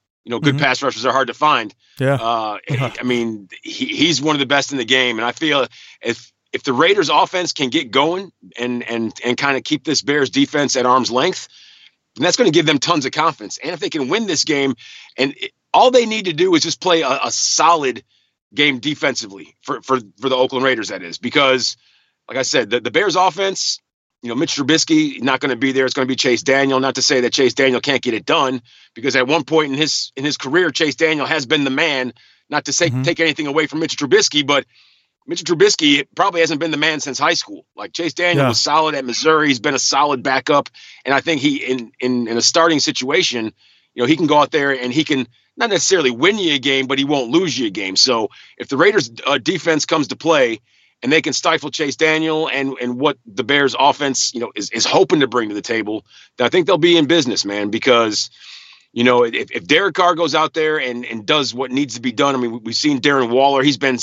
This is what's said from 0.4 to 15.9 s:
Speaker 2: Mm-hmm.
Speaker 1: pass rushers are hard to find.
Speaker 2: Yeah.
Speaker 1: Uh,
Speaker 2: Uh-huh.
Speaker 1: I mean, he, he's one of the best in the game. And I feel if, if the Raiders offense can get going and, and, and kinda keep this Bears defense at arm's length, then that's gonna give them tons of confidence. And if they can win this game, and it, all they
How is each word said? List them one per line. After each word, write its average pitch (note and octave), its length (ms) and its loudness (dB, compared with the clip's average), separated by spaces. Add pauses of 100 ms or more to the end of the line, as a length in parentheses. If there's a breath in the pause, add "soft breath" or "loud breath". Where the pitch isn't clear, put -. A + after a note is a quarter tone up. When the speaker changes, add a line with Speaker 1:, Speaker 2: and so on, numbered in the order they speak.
Speaker 2:
Mm-hmm. D3 80 -2
Speaker 1:
pass B2+ 200 0
rushers A2+ 220 -4
are B2 80 2
hard C3 140 0
to A#2 60 -8
find. B2+ 400 0 (260 soft breath)
Speaker 2:
Yeah. C3+ 160 2
Speaker 1:
Uh, A2+ 420 -2 (120)
Speaker 2:
Uh-huh. B2+ 300 -2
Speaker 1:
I A2+ 40 -6
mean, A#2 440 -2 (140)
he, - 240 -8
he's D3 360 0
one D3+ 140 0
of C#3+ 60 -2
the C3+ 40 -2
best C#3 280 0
in C#3 40 -4
the B2 80 -2
game. B2 320 2
And A2+ 80 -2
I A#2+ 60 -2
feel C#3+ 340 -2 (360 loud breath)
if, - 320 -8 (180)
if - 120 -6
the C3+ 100 -2
Raiders E3 360 2
offense F3 440 0
can C3+ 160 -4
get C3 220 -4
going E3+ 420 0 (260)
and, A#2+ 240 -4
and, A2+ 300 -4 (100)
and A#2+ 140 0
kinda C#3 240 0
keep - 240 -4
this D3 160 -2
Bears C#3+ 280 0
defense C#3 460 0
at B2 100 2
arm's B2 260 4
length, D3 360 -2 (680 soft breath)
then - 80 -4
that's F3 140 2
gonna A3 140 4
give D#3+ 140 4
them D3+ 140 4
tons D#3 260 0
of B2+ 80 -6
confidence. D3+ 500 -2
And D3+ 80 -8
if E3+ 80 -10
they F3+ 100 -6
can C3+ 200 -4
win G#3+ 180 -2
this D#3+ 160 -2
game, C#3 320 0 (420 loud breath)
and C#3 200 -2
it, - 140 -10 (220)
all A3+ 160 8
they B3 160 6